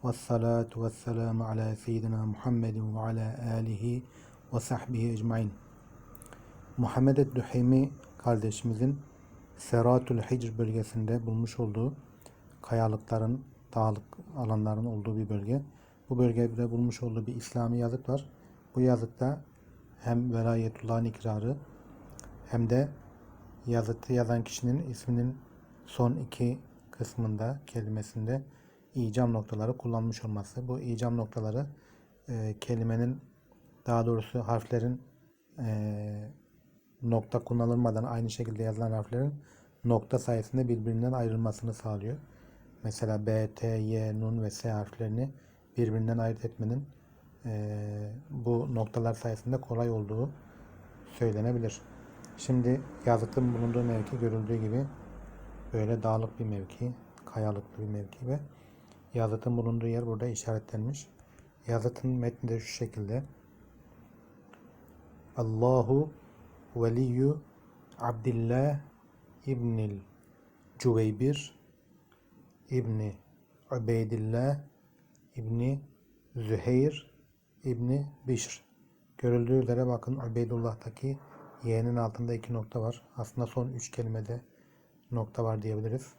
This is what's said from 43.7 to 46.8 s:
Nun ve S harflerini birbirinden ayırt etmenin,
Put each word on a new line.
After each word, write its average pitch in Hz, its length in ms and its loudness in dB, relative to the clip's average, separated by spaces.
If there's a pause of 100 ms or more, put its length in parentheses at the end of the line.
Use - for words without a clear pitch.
Nun 113 220 0
ve 104 80 0
S - 200 -4
harflerini 110 600 -2 (460)
birbirinden 113 420 2
ayırt 113 260 0
etmenin, 117 420 -2 (580)